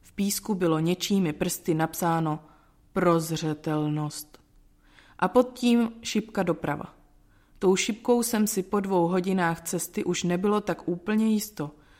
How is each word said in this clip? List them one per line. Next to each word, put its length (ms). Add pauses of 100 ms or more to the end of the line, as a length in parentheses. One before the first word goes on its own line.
V 100
písku 420
bylo 240
něčími 540
prsty 420
napsáno 640 (540)
prozřetelnost. 1500 (800)
A 100
pod 300
tím 340 (100)
šipka 400
doprava. 520 (640)
Tou 180
šipkou 460
jsem 240
si 160
po 180
dvou 260
hodinách 540
cesty 440
už 180
nebylo 380
tak 280
úplně 400
jisto, 420 (300)